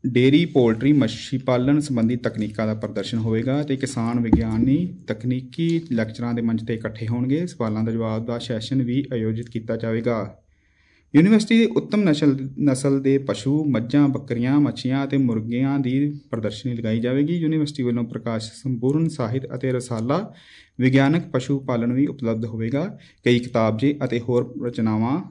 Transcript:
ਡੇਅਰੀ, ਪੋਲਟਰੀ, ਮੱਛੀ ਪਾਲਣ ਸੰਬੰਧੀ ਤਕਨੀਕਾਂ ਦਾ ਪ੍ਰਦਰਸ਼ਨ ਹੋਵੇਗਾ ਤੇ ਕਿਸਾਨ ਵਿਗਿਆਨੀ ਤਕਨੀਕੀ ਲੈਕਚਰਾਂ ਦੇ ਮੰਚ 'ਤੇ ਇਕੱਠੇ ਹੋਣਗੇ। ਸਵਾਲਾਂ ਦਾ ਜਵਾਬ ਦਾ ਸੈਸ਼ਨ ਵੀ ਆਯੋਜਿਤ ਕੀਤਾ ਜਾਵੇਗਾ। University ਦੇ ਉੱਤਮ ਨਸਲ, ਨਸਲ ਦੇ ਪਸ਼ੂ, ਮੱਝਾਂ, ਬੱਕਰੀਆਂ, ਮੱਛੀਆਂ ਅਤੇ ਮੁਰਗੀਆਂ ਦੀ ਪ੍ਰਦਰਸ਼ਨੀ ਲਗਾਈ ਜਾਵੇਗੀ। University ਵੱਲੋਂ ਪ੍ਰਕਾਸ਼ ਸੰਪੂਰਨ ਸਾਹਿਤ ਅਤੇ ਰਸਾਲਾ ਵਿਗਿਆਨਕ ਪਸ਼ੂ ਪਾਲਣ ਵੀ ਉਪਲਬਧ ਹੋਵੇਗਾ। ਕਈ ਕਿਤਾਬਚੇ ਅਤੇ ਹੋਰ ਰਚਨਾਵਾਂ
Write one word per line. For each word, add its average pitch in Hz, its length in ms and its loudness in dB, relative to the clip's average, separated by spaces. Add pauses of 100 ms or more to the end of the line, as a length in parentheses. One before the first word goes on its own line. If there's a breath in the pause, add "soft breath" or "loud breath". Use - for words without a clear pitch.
ਡੇਅਰੀ, 131 420 6
ਪੋਲਟਰੀ, 123 480 4
ਮੱਛੀ 127 440 0
ਪਾਲਣ 127 420 2
ਸੰਬੰਧੀ 123 360 0
ਤਕਨੀਕਾਂ 110 520 -4
ਦਾ 110 60 0
ਪ੍ਰਦਰਸ਼ਨ 107 440 -6
ਹੋਵੇਗਾ 113 460 0
ਤੇ 135 140 -2
ਕਿਸਾਨ 120 420 -2
ਵਿਗਿਆਨੀ 117 640 2 (220)
ਤਕਨੀਕੀ 127 720 -2 (100)
ਲੈਕਚਰਾਂ 117 420 -4
ਦੇ 117 80 -2
ਮੰਚ 113 220 -2
'ਤੇ 120 100 -4
ਇਕੱਠੇ 110 340 -8
ਹੋਣਗੇ। 127 400 -2
ਸਵਾਲਾਂ 110 360 -4
ਦਾ 113 80 -2
ਜਵਾਬ 113 340 -2
ਦਾ 117 140 -4
ਸੈਸ਼ਨ 117 420 -4
ਵੀ 127 220 -2 (100)
ਆਯੋਜਿਤ 110 360 -2
ਕੀਤਾ 113 280 -6
ਜਾਵੇਗਾ। 113 580 -2 (800)
University 214 440 6
ਦੇ 226 80 6
ਉੱਤਮ 208 380 0
ਨਸਲ, 147 320 4 (260)
ਨਸਲ 139 400 2
ਦੇ 135 160 4
ਪਸ਼ੂ, 135 480 0
ਮੱਝਾਂ, 135 420 2
ਬੱਕਰੀਆਂ, 131 520 0
ਮੱਛੀਆਂ 131 460 0
ਅਤੇ 139 120 -2
ਮੁਰਗੀਆਂ 123 600 0
ਦੀ 139 400 0 (120)
ਪ੍ਰਦਰਸ਼ਨੀ 107 420 -4
ਲਗਾਈ 113 260 0
ਜਾਵੇਗੀ। 135 360 0
University 156 480 -2
ਵੱਲੋਂ 120 200 0
ਪ੍ਰਕਾਸ਼ 113 500 -6
ਸੰਪੂਰਨ 135 560 -2
ਸਾਹਿਤ 127 460 -4
ਅਤੇ 131 160 -2
ਰਸਾਲਾ 123 480 -2 (600 loud breath)
ਵਿਗਿਆਨਕ 135 520 4
ਪਸ਼ੂ 139 280 -2
ਪਾਲਣ 123 340 -2
ਵੀ 135 140 2
ਉਪਲਬਧ 113 380 -4
ਹੋਵੇਗਾ। 113 400 -4 (400 loud breath)
ਕਈ 120 140 6
ਕਿਤਾਬਚੇ 117 680 0
ਅਤੇ 120 140 -2
ਹੋਰ 123 340 -2 (120)
ਰਚਨਾਵਾਂ 117 640 0